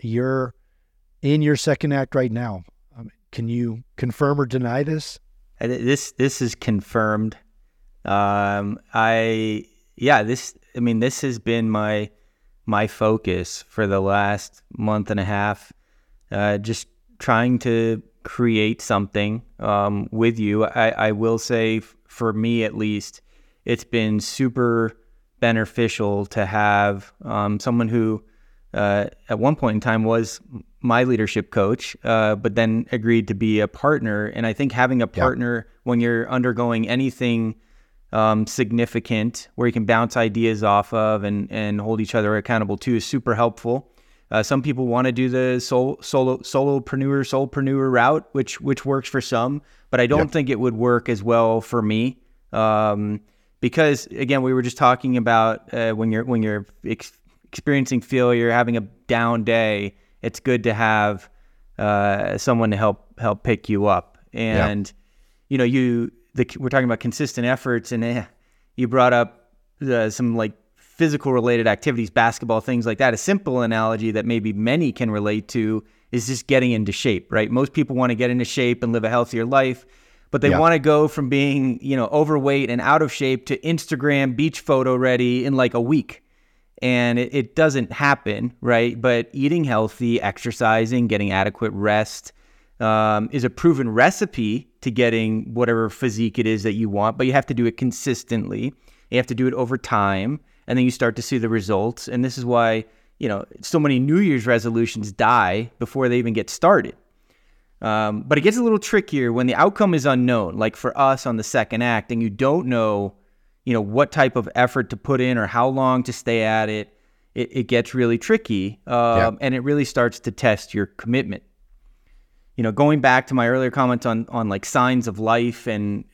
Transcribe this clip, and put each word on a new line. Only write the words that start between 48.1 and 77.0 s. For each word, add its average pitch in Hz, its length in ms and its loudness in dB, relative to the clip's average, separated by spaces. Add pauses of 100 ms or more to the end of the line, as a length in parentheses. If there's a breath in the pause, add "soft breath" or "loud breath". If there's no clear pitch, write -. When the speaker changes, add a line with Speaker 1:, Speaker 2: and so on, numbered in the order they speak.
Speaker 2:
which, - 280 -4
which 139 240 -2
works 135 240 -2
for 135 120 -2
some, 127 400 -2 (300 soft breath)
but 123 100 2
I 123 60 4
don't 143 140 4
Speaker 1:
Yeah. 151 120 -2
Speaker 2:
think 139 180 0
it 117 80 0
would 120 160 0
work 120 340 0
as 107 140 -2
well 113 380 2
for 117 220 -4
me. 110 360 0 (340)
Um, 107 680 0 (400)
because 147 460 2
again, 135 360 -2
we 131 100 0
were 127 100 2
just 123 160 -6
talking 127 380 2
about, 113 560 2
uh, 113 200 -2
when 110 200 -2
you're, 113 120 -2
when 120 180 0
you're 104 240 -2 (180)
ex-, - 340 -10 (260)
experiencing 135 560 -2
failure, 120 500 2
having 117 260 2
a 110 40 -2 (260)
down 117 380 0
day, 107 500 0 (280)
it's - 180 -8
good 123 240 0
to 113 100 2
have, 107 540 0 (500)
uh, 101 600 0
someone 117 320 2
to 104 60 0
help, 104 420 -2
help 107 240 -2
pick - 260 -2
you 104 180 2
up. 90 320 0 (140)
Speaker 1:
Yeah. 113 340 0
Speaker 2:
And, 104 240 -4 (580)
you 139 100 0
know, 127 60 4
you, 120 460 2 (240)
the, 123 240 0
we're 127 120 -4
talking 131 160 2
about 117 140 0
consistent 123 460 -4
efforts, 123 460 -2
and, 113 100 -2
eh, 117 220 -4 (520)
you 127 120 -2
brought 123 240 4
up, - 380 0 (360)
uh, 117 220 0
some, 117 260 -2
like, 110 200 -2 (220)
physical 147 560 -2
related 120 340 2
activities, 113 440 0
basketball, 113 500 2
things 120 260 -2
like 113 120 -2
that. 131 140 4
A 110 40 -2
simple 160 460 0
analogy 113 500 0
that 107 120 -2
maybe 110 280 -2
many 120 400 0
can 117 180 -2
relate 104 380 -2
to 110 340 -2 (300 soft breath)
is 120 160 -4
just 131 180 -6
getting 127 240 4
into 107 220 0
shape, - 400 -2